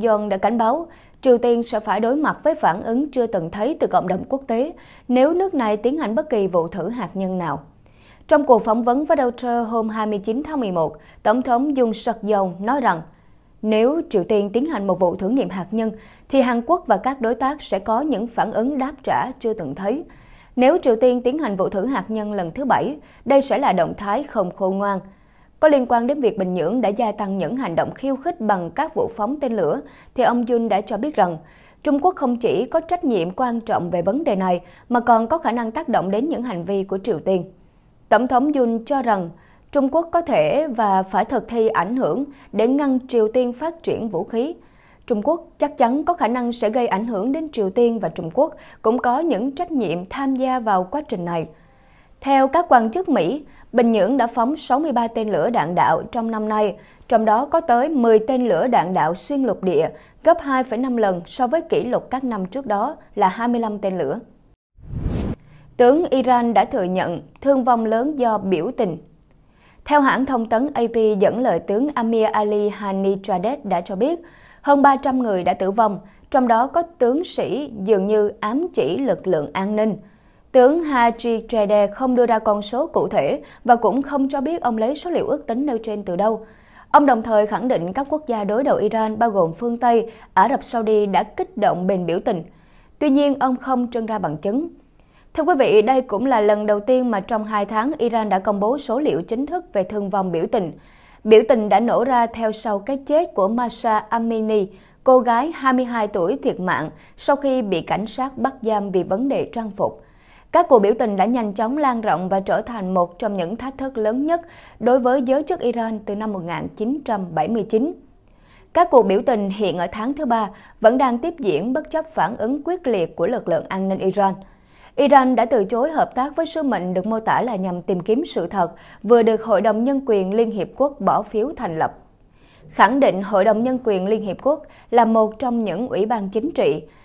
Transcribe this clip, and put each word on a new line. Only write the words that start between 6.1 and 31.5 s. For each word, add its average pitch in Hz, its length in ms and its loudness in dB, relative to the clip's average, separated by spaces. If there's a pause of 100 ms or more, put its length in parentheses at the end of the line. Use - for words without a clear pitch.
bất 311 160 -4
kỳ 202 160 2
vụ 170 220 0
thử 190 200 -6
hạt 226 260 -8
nhân 185 240 -4
nào. 151 220 -4 (680)
Trong 294 160 4
cuộc 240 200 6
phỏng 233 180 0
vấn 247 220 0
với 320 120 2
Reuters 240 540 -2
hôm 226 180 -2
hai 214 180 -4
mươi 208 120 -2
chín 220 240 -4
tháng 302 180 -6
mười 202 120 -4
một, 165 240 -2 (260)
Tổng 233 200 2
thống 269 320 0
Yoon 240 180 2
suk 226 300 -4
yeol 202 260 2 (120)
nói 254 200 -2
rằng 180 220 0 (600)
nếu 226 380 2 (100)
Triều 190 140 0
Tiên 202 280 0
tiến 247 140 0
hành 220 200 -4
một 185 140 0
vụ 180 160 2
thử 190 120 -4
nghiệm 220 220 0
hạt 185 200 -8
nhân, 220 220 -2 (360)
thì - 120 2
Hàn 240 260 2
Quốc 349 200 0
và 208 100 4
các 262 240 -4
đối 233 140 0
tác 269 280 -4
sẽ - 160 -2
có 220 220 -2
những 240 260 -2
phản 208 260 -2
ứng 262 260 -2
đáp 262 140 -4 (100)
trả 175 280 -2 (100)
chưa 220 140 -2
từng 156 200 -8
thấy. 214 300 -4 (520)
Nếu 269 260 6
Triều 233 140 4
Tiên 247 260 2
tiến 254 160 0
hành 226 180 -4
vụ 185 120 0
thử 190 180 -4
hạt 269 220 -2
nhân 214 240 -6
lần 180 180 -4
thứ 262 140 -8
bảy, 226 320 0 (280)
đây 277 160 6
sẽ 247 180 0
là 254 140 2
động 170 240 0
thái 208 260 -4
không 196 340 -4
khôn 190 220 -2
ngoan. 202 220 -2 (600)
Có 311 80 6
liên 269 200 4
quan 240 180 2
đến 294 140 -2
việc 220 180 0
Bình 185 160 -2
Nhưỡng 185 260 0
đã 202 80 2
gia 208 240 0
tăng 196 240 -6
những 180 200 -4
hành 202 200 -4
động 214 180 -2
khiêu 269 220 -4
khích 339 240 -6
bằng 190 300 -2
các 311 240 -6
vụ - 220 0
phóng 247 240 -6
tên 226 160 -4
lửa, 185 240 0 (340)
thì 254 80 0
ông 240 260 2
Yoon 233 200 0
đã 202 120 0
cho 226 160 -6
biết 285 200 -4
rằng 175 220 0 (440)